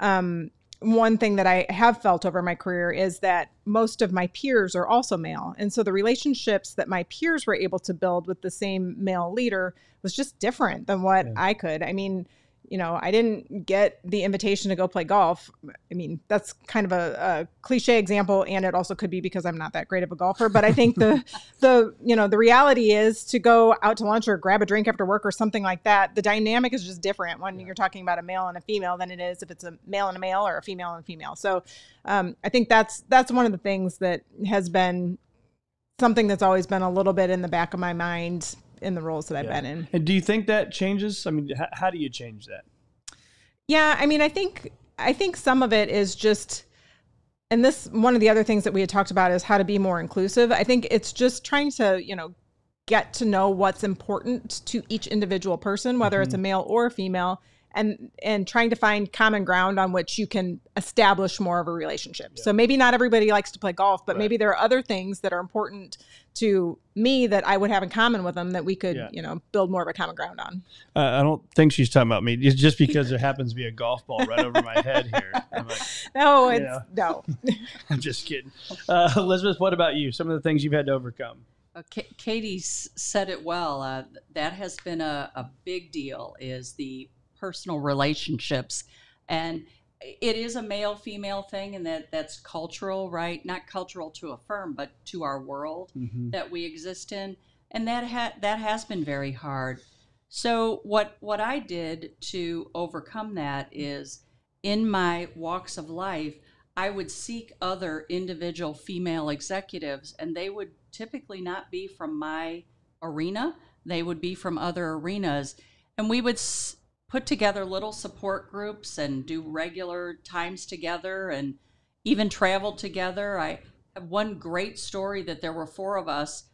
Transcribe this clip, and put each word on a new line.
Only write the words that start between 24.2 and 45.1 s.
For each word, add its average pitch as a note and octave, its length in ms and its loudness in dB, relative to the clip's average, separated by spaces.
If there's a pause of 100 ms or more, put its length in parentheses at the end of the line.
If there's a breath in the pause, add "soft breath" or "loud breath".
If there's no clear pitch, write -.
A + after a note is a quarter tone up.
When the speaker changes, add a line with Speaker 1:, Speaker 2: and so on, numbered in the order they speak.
Speaker 1:
or G3+ 80 2
grab F#3+ 260 2
a G3 40 2
drink G#3 200 2
after G#3+ 180 0
work G3+ 220 0
or G3 60 2
something G#3+ 320 0
like F#3 180 -2
that. G3+ 320 6
The G3+ 80 0
dynamic A3 500 2
is G#3+ 120 -4
just F3+ 180 -12
different F3 380 -4
when F#3 180 -8
Speaker 2:
Yeah. F#3 80 -16
Speaker 1:
you're F#3+ 80 -12
talking F#3+ 280 -2
about F3 180 -2
a - 20 -16
male F#3 240 -4
and F3 100 -8
a F3 40 -12
female F#3 360 -2
than F3+ 140 -8
it F3+ 80 -12
is F3+ 240 -8
if E3+ 80 -14
it's E3+ 140 -18
a E3+ 200 -14
male G3 220 -2
and F#3 100 -4
a F#3 40 -10
male F#3+ 260 0
or F3 100 -2
a - 60 -8
female F3+ 320 -10
and E3 80 -16
a - 20 -20
female. D#3 300 -12
So, F#3+ 300 -2 (400 loud breath)
um, F#3 400 -2
I F#3+ 60 -2
think B3 180 2
that's, A3 400 4
that's B3+ 240 6
one B3 140 4
of G#3+ 60 2
the F3+ 60 -6
things F#3+ 400 -2
that F3+ 220 0 (260)
has G3 220 0
been F3+ 500 0 (800)
something A3+ 300 4
that's G3+ 140 2
always F#3 260 4
been F#3+ 140 0
a F#3 80 0
little F#3+ 240 2
bit F#3 160 2
in F3+ 120 0
the F3 60 -4
back E3+ 260 -2
of F3+ 60 -4
my F3 140 -2
mind E3+ 600 -4 (280)
in F#3 120 -4
the E3+ 80 -4
roles D#3+ 260 -6
that D3+ 80 -6
I've C#3 80 -4
Speaker 2:
Yeah. C3+ 160 -4
Speaker 1:
been C3+ 100 -8
in. D#3+ 220 -8
Speaker 2:
And D#3 140 2
do F#3 80 4
you F#3 80 4
think G#3 240 0
that G#3+ 260 0
changes? G3 540 -2
I E3+ 60 -2
mean, D3 180 -2
h-, C3 80 -6 (140)
how F#3 180 -2
do F3 80 -10
you C#3+ 100 -4
change A#2 380 -14
that? G2+ 160 -16 (1080 soft breath)
Speaker 1:
Yeah, D4+ 300 4
I C#4+ 80 2
mean, D4+ 140 4
I D4 80 4
think, F#4+ 440 -6 (260)
I - 140 2